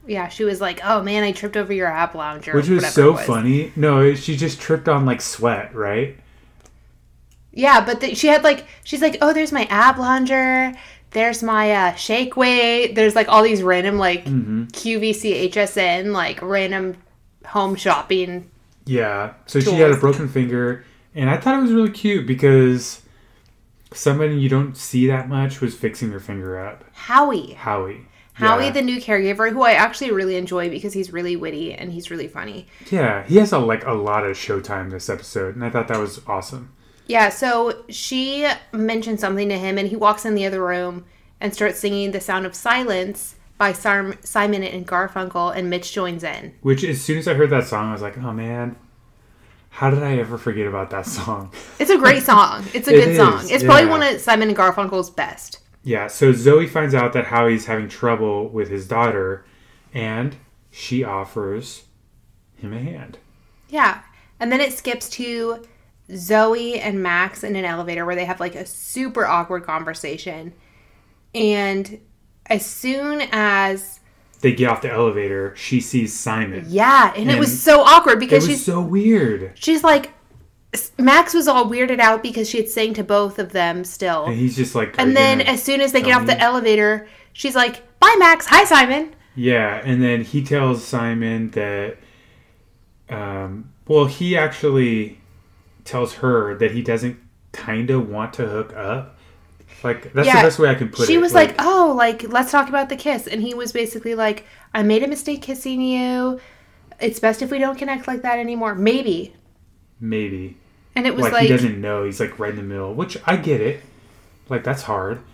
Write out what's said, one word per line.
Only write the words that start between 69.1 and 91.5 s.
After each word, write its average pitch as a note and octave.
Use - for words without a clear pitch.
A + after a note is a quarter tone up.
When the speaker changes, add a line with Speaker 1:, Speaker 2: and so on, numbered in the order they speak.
Speaker 1:
awkward E3+
conversation. D#3+
And G3+
as G#3+
soon C#4+
as G3
Speaker 2:
they B2+
get B2
off A2+
the B2
elevator, G2+
she -
sees A#2
Simon. A2
Speaker 1:
Yeah, A3
and A3
it C#4+
Speaker 2:
And C#4
Speaker 1:
was B3+
so D4
awkward C#4+
because D#3+
Speaker 2:
it E3+
was -
Speaker 1:
she's -
Speaker 2:
so F3
weird. E3
Speaker 1:
she's D#4
like, D4
s-, -
Max C#4
was D#4+
all B3+
weirded B3
out A3+
because A3+
she B3
had A3
sang A3
to G#3+
both G3+
of F#3
them F3
still. E3+
Speaker 2:
And A#2+
he's A#2+
just B2+
like, A2
"Are C4
Speaker 1:
And B3+
Speaker 2:
you C4
Speaker 1:
then C4+
Speaker 2:
gonna C4
Speaker 1:
as B3
soon C#4
as C4+
they C4
get B3+
Speaker 2:
tell B3
Speaker 1:
off A3+
the A#3+
Speaker 2:
me?" -
Speaker 1:
elevator, G#3+
she's C4
like, B3
"Bye, G#4+
Max. E4
Hi, F#4
Simon." D4+
Speaker 2:
Yeah, A#2
and B2+
then A#2+
he C#3+
tells C3+
Simon A2+